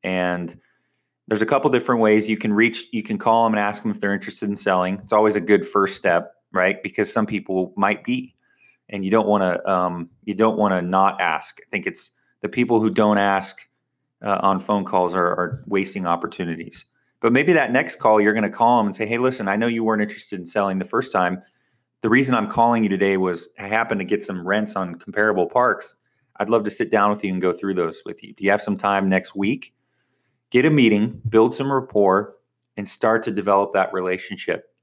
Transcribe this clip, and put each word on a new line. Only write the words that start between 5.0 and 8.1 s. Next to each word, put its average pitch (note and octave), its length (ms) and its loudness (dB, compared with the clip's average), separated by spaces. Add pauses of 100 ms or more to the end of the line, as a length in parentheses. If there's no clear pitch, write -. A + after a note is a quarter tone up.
always G#2+ 240 4
a G#2 40 0
good G2 260 4
first G2 300 0
step, - 380 0 (180)
right? F#2 300 0
Because G2+ 280 -2
some G#2+ 140 0
people F#2+ 520 -4
might G2+ 280 0
be, B2+ 300 -6 (560)